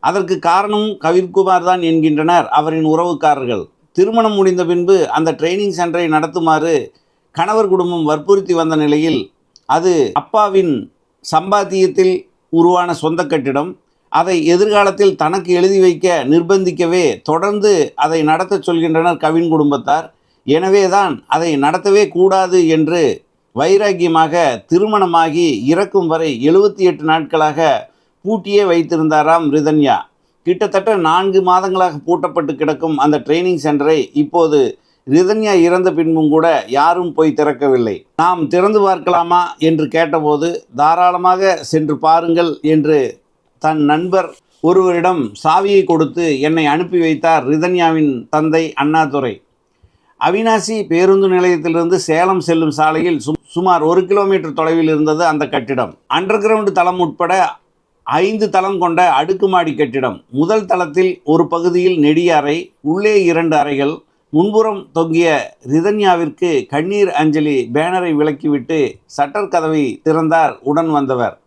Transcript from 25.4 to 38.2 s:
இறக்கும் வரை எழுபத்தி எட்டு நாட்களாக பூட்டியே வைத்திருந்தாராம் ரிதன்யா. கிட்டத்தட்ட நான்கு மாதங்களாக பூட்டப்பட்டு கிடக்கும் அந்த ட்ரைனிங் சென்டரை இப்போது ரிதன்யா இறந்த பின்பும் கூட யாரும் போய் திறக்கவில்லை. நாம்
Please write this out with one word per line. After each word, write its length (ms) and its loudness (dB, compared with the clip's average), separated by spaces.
இறக்கும் 420 0
வரை 220 -2
எழுபத்தி 460 2
எட்டு 140 -8
நாட்களாக 640 0
பூட்டியே 400 0
வைத்திருந்தாராம் 840 2
ரிதன்யா. 460 2
கிட்டத்தட்ட 500 0
நான்கு 460 0
மாதங்களாக 580 0
பூட்டப்பட்டு 540 -2
கிடக்கும் 440 -4
அந்த 200 2
ட்ரைனிங் 440 -2
சென்டரை 360 0
இப்போது 460 2
ரிதன்யா 540 2
இறந்த 320 2
பின்பும் 400 0
கூட 140 2
யாரும் 440 0
போய் 240 0
திறக்கவில்லை. 600 0
நாம் 320 2